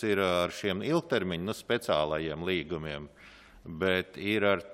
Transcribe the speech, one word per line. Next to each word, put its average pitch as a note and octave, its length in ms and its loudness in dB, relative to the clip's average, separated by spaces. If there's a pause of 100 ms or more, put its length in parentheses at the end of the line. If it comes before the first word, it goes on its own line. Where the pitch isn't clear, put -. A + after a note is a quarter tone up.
ir G2+ 160 2
ar F2+ 320 4
šiem G2 320 -2
ilgtermiņu, G2+ 640 0
nu, A2 80 -4
speciālajiem D#2 880 0
līgumiem, D#2 640 -4 (720)
bet F#2 400 0
ir G2+ 240 0
ar G2 180 4 (120)